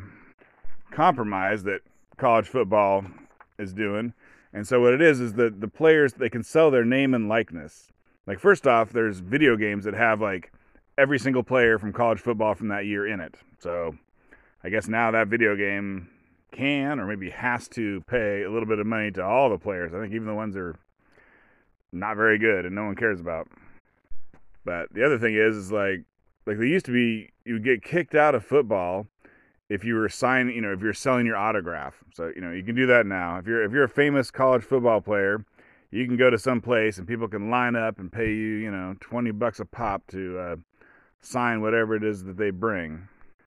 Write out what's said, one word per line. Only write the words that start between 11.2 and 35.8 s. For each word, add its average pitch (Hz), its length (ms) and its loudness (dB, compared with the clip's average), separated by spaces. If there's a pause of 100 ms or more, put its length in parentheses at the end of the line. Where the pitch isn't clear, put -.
player 117 360 4
from 101 140 -6
college 113 280 0
football 107 340 0
from 107 140 -8
that 101 180 -4
year 101 200 -4
in 104 140 -6
it. 80 160 -14 (220)
So 85 380 -6 (680)
I 92 60 -6
guess 104 180 -2
now 113 220 2
that 113 180 2
video 110 280 2
game 101 520 -6 (440)
can, 139 460 -2
or 98 80 -6
maybe 98 240 -8
has 120 400 -6
to 101 380 -6
pay 104 360 -2
a 92 60 -8
little 113 160 -4
bit 107 120 0
of 104 80 -2
money 107 260 -2
to 92 100 -6
all 120 280 4
the 95 80 -2
players. 87 340 -6
I 92 80 -8
think 107 140 -8
even 113 120 -6
the 107 80 -6
ones 107 200 -6
that 95 60 -8
are 85 180 -8 (1120)
not 104 240 -6
very 110 220 4
good 104 260 2
and 90 100 -6
no 104 100 -6
one 101 120 -6
cares 104 240 -2
about. 82 260 -8 (1160)
But 87 260 -6
the 107 140 -2
other 143 140 2
thing 110 160 0
is, 110 200 4
is 98 160 -10
like, 98 320 -2 (440)
like, 104 120 -4
they 117 80 0
used 175 200 0
to 127 60 -6
be, 117 400 0 (120)
you 117 100 -6
would 107 100 -6
get 123 180 2
kicked 170 320 -6
out 151 200 6
of 110 100 -2
football 104 640 0 (640)
if 98 160 -6
you 113 120 0
were 110 120 0
signing, 127 460 0
you 117 60 -6
know, 104 120 -4
if 92 80 -6
you're 104 140 -2
selling 123 320 0
your 113 100 -2
autograph. 87 600 -4 (180)
So, 82 200 -8
you - 60 -14
know, 87 120 -10
you 92 100 -8
can 113 140 -6
do 127 100 2
that 120 180 6
now. 92 340 -4
If 90 100 -10
you're, 113 160 0
if 101 80 -4
you're 143 100 4
a 127 60 4
famous 143 420 2
college 131 320 2
football 120 380 2
player, 101 440 -2 (460)